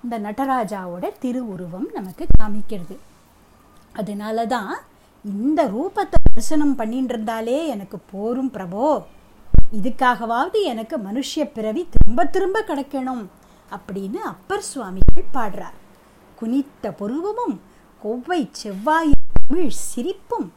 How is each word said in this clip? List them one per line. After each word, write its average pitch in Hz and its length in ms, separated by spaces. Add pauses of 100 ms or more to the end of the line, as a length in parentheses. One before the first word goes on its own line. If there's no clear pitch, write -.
இந்த 233 140
நடராஜாவோட 214 1000
திருவுருவம் 214 720
நமக்கு 196 340 (120)
காமிக்கிறது. 208 580 (960)
அதனால 208 540
தான், 240 320 (460)
"இந்த 254 440
ரூபத்தை 370 540
தரிசனம் 294 520
பண்ணிட்டு 240 400
இருந்தாலே 226 540
எனக்கு 202 300 (140)
போரும் 240 400
பிரபோ, 202 520 (760)
இதுக்காகவாவது 247 800
எனக்கு 240 360
மனுஷ்ய 262 540
பிறவி 220 380
திரும்ப 262 340
திரும்ப 392 440
கிடைக்கணும்" 262 580 (440)
அப்படின்னு 196 460
அப்பர் 392 460
சுவாமிகள் 196 640 (100)
பாடுறார். 190 420 (640)
"குனித்த 233 560
புருவமும் 330 640 (440)
கொவ்வை 247 460 (120)
செவ்வாயும் 285 560 (300)
தமிழ் 311 200
சிரிப்பும் 285 880